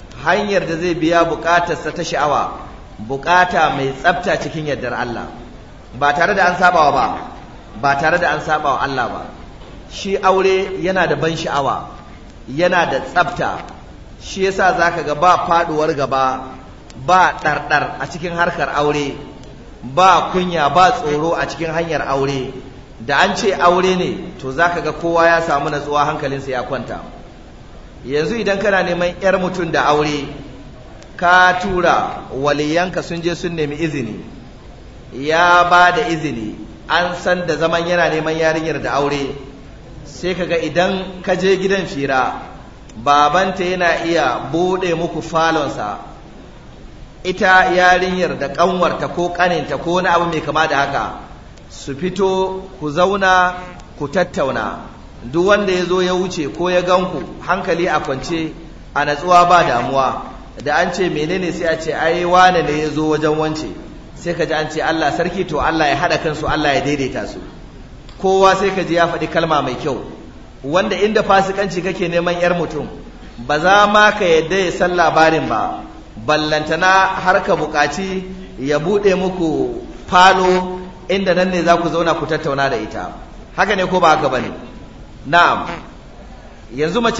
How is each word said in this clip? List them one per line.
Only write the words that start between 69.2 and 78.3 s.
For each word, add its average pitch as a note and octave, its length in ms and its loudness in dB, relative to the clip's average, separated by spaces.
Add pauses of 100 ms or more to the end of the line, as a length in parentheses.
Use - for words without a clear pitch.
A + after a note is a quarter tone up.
kalma D#3+ 320 2
mai B2+ 120 -4
kyau. C3 220 -4 (640)
Wanda F#3 320 0
inda G#3 280 2
fasikanci F#3+ 580 2
kake F#3 260 -2
neman F3 320 0
'yar F3 140 2
mutum, D3 340 -4 (520)
ba D3 200 -2
za G3 280 6
ma G#3 240 6
ka G3+ 140 -2
yadda D#3+ 300 4 (100)
ya E3 60 -2
san F3+ 240 0
labarin D#3+ 540 4
ba. G2+ 320 -2 (440)
Ballantana D#3+ 960 2
har F#3+ 220 4
ka F#3+ 120 2
buƙaci D#3 680 -2 (360)